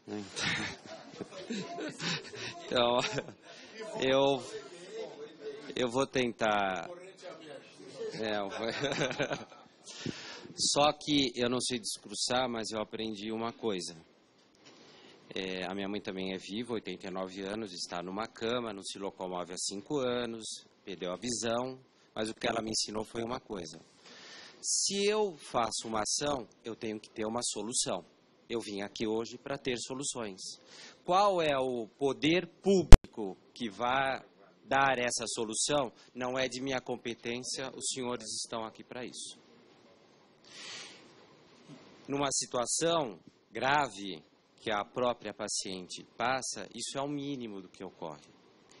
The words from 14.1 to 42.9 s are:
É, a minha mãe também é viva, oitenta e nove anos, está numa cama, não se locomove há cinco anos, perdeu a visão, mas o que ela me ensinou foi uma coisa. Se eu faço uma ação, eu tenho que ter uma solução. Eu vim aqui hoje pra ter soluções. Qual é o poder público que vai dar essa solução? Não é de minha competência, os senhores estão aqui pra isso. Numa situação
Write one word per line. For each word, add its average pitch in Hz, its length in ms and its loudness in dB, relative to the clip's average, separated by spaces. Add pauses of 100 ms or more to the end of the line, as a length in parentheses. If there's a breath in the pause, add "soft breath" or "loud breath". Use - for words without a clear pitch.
É, 92 320 -2
a 90 80 -4
minha 98 160 -2
mãe 104 120 -2
também 95 320 -2
é 92 40 -2
viva, 117 360 -4
oitenta 98 340 -4
e 92 40 -4
nove 95 300 -4
anos, 101 320 -4
está 87 300 -4
numa 98 240 -2
cama, 113 440 -2
não 98 120 -8
se - 160 -8
locomove 90 540 -4
há 90 40 -6
cinco 101 420 -2
anos, 120 460 0 (440)
perdeu 90 220 -4
a 92 60 -2
visão, 120 640 0 (360 soft breath)
mas 110 160 0
o - 20 -6
que - 140 -2
ela 113 160 2
me 110 80 -2
ensinou 107 340 0
foi 117 160 -4
uma 120 180 -2
coisa. 85 400 -8 (800 loud breath)
Se 202 460 2
eu 208 320 4
faço 117 500 0
uma 110 140 2
ação, 139 460 0 (180)
eu 110 100 -4
tenho 107 240 -4
que - 120 -16
ter 110 160 -4
uma 110 160 0
solução. 107 600 0 (460)
Eu 117 100 0
vim 104 220 -4
aqui 101 240 -4
hoje 113 320 0
pra 143 180 -6
ter 127 220 -2
soluções. 117 640 -6 (640 loud breath)
Qual 185 380 8
é 147 160 6
o 123 280 2 (120)
poder 143 480 6
público 147 880 6 (160)
que 117 160 -4
vai 123 560 0 (400)
dar 135 320 6
essa 120 300 0
solução? 113 680 2 (220 loud breath)
Não 127 240 0
é 131 80 4
de 127 120 -6
minha 131 220 0
competência, 123 960 -4
os 123 160 -4
senhores 123 320 -2 (160)
estão 113 240 -4
aqui 110 180 -12
pra 123 220 -10
isso. - 320 -10 (2750 loud breath)
Numa 139 240 2
situação 135 880 2 (320)